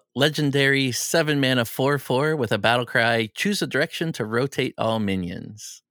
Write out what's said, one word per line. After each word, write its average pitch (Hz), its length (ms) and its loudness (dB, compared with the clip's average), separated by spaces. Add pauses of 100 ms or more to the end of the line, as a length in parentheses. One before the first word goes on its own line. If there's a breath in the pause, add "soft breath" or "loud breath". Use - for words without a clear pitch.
(140)
legendary 139 760 2
seven 151 480 0
mana, 127 280 2
four 135 320 0
four 143 360 0
with 127 160 -2
a 117 80 0
battle 117 280 4
cry, 117 480 2
choose 202 260 -2
a 165 60 -2
direction 160 460 -2
to 117 120 -4
rotate 120 540 -2
all 113 200 0
minions. 95 920 -4